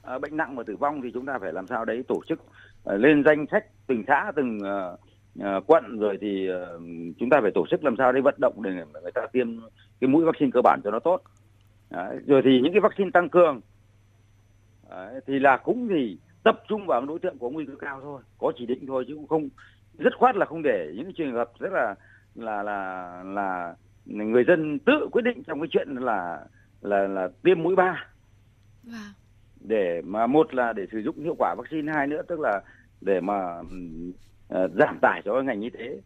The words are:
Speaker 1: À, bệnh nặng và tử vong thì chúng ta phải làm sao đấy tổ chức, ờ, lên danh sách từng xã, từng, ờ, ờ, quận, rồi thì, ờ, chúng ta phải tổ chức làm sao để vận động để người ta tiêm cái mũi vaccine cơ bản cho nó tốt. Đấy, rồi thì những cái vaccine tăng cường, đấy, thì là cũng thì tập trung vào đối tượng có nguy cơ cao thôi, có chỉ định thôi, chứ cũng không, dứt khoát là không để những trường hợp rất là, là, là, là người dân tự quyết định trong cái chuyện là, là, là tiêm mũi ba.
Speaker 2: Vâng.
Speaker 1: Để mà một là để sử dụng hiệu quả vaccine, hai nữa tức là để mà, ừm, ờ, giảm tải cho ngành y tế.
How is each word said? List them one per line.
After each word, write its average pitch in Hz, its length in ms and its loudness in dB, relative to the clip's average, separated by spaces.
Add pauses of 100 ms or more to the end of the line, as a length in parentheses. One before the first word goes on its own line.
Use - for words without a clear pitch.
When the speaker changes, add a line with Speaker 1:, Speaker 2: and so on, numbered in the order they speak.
Speaker 1:
À, 127 140 -8
bệnh 147 180 -6
nặng 143 180 -4
và 117 80 -8
tử 107 120 -8
vong 143 260 -2
thì 120 120 -8
chúng 127 120 -8
ta 131 140 -6
phải 90 140 -6
làm 95 140 -8
sao 113 180 -4
đấy 113 220 -4
tổ 101 220 0
chức, 165 100 -2 (440)
ờ, 101 140 -2
lên 143 280 8
danh 151 260 6
sách 208 140 0 (220)
từng 113 200 0
xã, 165 280 2
từng, 120 240 -2
ờ, 98 380 -6 (420)
ờ, 98 280 0
quận, 120 320 4
rồi 101 220 0
thì, 98 260 -2
ờ, 90 320 -6 (400)
chúng 120 100 -2
ta 147 120 6
phải 98 140 2
tổ 87 160 2
chức 160 120 -2
làm 123 140 0
sao 127 140 4
để 131 100 2
vận 135 160 2
động 120 260 0
để 95 80 -4
người 82 420 -10
ta 120 80 -4 (100)
tiêm 123 160 0 (540)
cái 131 60 2
mũi 160 180 4
vaccine 147 280 2
cơ 123 100 4
bản 76 200 6
cho 104 80 -2
nó 113 80 -2
tốt. 180 220 2 (680)
Đấy, 95 280 -8 (100)
rồi 135 180 8
thì 131 160 8
những 165 120 2
cái 202 80 6
vaccine 196 320 2
tăng 175 160 4
cường, 156 320 6 (1300)
đấy, 98 380 -14
thì 139 120 0
là 131 180 6
cũng 233 320 -2
thì 123 280 0 (260)
tập 220 240 6
trung 208 200 -4
vào 131 180 2
đối 160 140 -8
tượng 143 200 -6
có 120 100 -6
nguy 151 160 -6
cơ 139 140 -14
cao 135 220 -10
thôi, 139 200 -14 (160)
có 151 200 -2
chỉ 120 80 -10
định 135 220 -6
thôi, 131 200 -4
chứ 147 80 -12
cũng 151 120 -16
không, 151 220 -2 (440)
dứt - 240 0
khoát 247 180 4
là 160 100 2
không 165 180 -10
để 92 320 0
những 165 180 -10
trường 143 200 -6
hợp 117 260 -2
rất 190 140 -6
là, 117 220 -2 (400)
là, 107 280 -6
là, 92 640 -8
là 95 500 -4 (300)
người 110 420 0
dân 156 320 2
tự 269 320 2
quyết 240 100 2
định 226 220 -2
trong 151 160 -8
cái 160 120 -4
chuyện - 240 -2
là, 95 500 -4 (360)
là, 98 260 0
là 95 220 -4 (140)
tiêm 170 200 4
mũi 185 120 0
ba. 185 300 0 (800)
Speaker 2:
Vâng. 214 300 -16 (540)
Speaker 1:
Để 90 380 0
mà 110 220 -2
một 151 260 4
là 120 200 0
để 101 180 -6
sử 110 80 -6
dụng 147 240 -8
hiệu 156 140 -4
quả 90 200 0
vaccine, 151 360 -8
hai 143 140 0
nữa 151 200 -6
tức 165 120 -6
là 107 220 0 (400)
để 95 200 0
mà, 92 360 -4
ừm, 85 540 -12 (360)
ờ, 92 200 0 (120)
giảm 143 220 2
tải 98 240 2
cho 120 160 0
ngành 120 200 -4
y 120 80 -6
tế. 135 360 -12